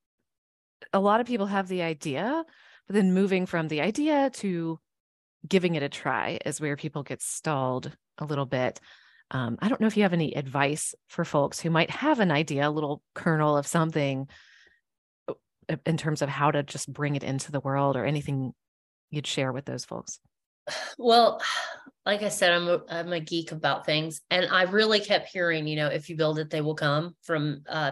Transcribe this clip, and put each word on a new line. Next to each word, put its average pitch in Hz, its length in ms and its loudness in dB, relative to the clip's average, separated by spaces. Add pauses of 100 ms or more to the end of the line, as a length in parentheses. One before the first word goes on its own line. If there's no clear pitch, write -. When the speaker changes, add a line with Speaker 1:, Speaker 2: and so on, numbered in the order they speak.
(920)
Speaker 1:
a 196 60 2
lot 202 220 4
of 240 60 -2
people 233 180 0
have 196 220 -2
the 185 140 -2
idea, 165 640 -2 (440)
but 190 60 -8
then 190 200 4
moving 185 320 2
from 165 220 -2
the 151 140 -2
idea 277 540 2
to 165 440 -4 (680)
giving 180 280 2
it 143 80 0
a 143 60 -2
try 127 560 -2
is 143 140 -4
where 147 160 -2
people 143 280 -6
get 135 180 -8
stalled 131 760 -2 (220)
a 151 80 -6
little 143 200 -2
bit. 127 340 -2 (520)
Um, 120 300 -2
I 196 80 0
don't 254 100 0
know 220 80 4
if 214 80 0
you 208 80 4
have 180 100 4
any 165 220 0
advice 143 580 -2 (140)
for - 160 -4
folks 147 360 0
who 165 100 -2
might 165 220 4
have 285 280 0
an 185 120 4
idea, 143 360 2
a 151 40 2
little 151 300 -4 (120)
kernel 151 420 2
of 143 120 0
something, 143 600 0 (1000)
uh, 139 60 -8 (500)
in 160 120 2
terms 156 240 -2
of 139 80 0
how 143 220 2
to 147 120 0
just - 280 -10
bring 147 240 -2
it 139 80 -4
into 135 280 -4
the 143 80 -2
world, 139 360 2
or 120 100 0
anything 139 480 -2 (580)
you'd 147 160 -6
share 131 260 -2
with 139 120 -8
those 127 200 -8
folks. - 340 -12 (800)
Speaker 2:
Well, 233 440 6 (640)
like 202 180 0
I 202 60 -2
said, 180 220 4
I'm 175 160 4
a, 175 220 2
I'm 170 240 -4
a 170 60 -2
geek 165 320 -6
about 151 340 -2
things. 156 360 -2 (100)
And 180 200 2
I 185 120 4
really 208 360 4
kept 202 300 0
hearing, 165 380 0
you 151 80 -2
know, 151 120 0
"If 151 220 -4
you 170 60 -8
build 156 240 2
it, 156 100 -6
they 156 120 -2
will 151 140 0
come," 151 460 0
from, 151 480 -2
uh, 151 220 -2